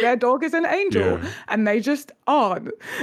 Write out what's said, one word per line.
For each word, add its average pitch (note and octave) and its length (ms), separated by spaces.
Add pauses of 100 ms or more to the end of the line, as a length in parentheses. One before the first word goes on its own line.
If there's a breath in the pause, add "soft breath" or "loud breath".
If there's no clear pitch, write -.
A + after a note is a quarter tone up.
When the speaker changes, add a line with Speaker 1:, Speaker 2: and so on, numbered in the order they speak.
Speaker 1:
their A#3+ 160
dog B3 280
is D#4+ 100
an E4 120
angel D#4+ 520
Speaker 2:
Yeah. - 100 (200 loud breath)
Speaker 1:
and G#3+ 180
they G#3 140
just C#4 320 (160)
aren't. A3+ 420 (320 loud breath)